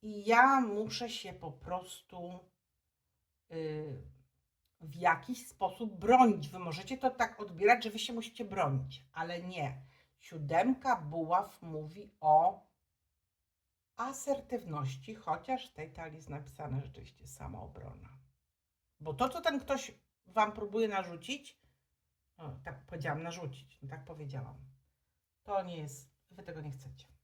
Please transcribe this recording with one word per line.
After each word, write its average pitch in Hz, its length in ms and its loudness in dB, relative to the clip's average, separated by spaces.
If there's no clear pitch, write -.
I 208 240 -8
ja 254 360 10
muszę 220 480 -2
się - 240 -10
po 160 180 -10
prostu, 180 880 -10
y, 151 500 -6
w 151 140 -12
jakiś 175 520 0
sposób - 520 -4
bronić. 208 500 8
Wy - 100 -12
możecie 170 380 -6
to 262 120 2
tak 240 300 0
odbierać, 208 440 6
że 220 60 -4
wy 220 100 -8
się 247 140 -6
musicie 233 320 -8
bronić, 160 580 -2
ale 175 280 -6
nie. 160 400 -6
Siódemka 180 760 2
buław 165 680 0
mówi 160 500 -10
o 156 460 8
asertywności, 220 1200 -4
chociaż 254 540 -4
w - 40 -20
tej 156 200 -12
talii 160 220 -12
jest 160 140 -18
napisane 139 520 -6
rzeczywiście - 460 -16
samoobrona. - 880 -14
Bo 151 140 -6
to, 247 160 2
co 339 120 -6
ten 311 180 2
ktoś - 320 -2
wam 214 240 4
próbuje 214 360 0
narzucić, 190 720 -6
o, 156 120 -12
tak - 220 -12
powiedziałam, 156 380 -4
narzucić, 170 580 -10
no 139 80 -12
tak - 160 -12
powiedziałam, 135 500 -10
to 196 200 0
nie 175 140 -8
jest, 143 340 -12
wy 180 120 -20
tego 160 180 -10
nie 147 100 -8
chcecie. - 360 -16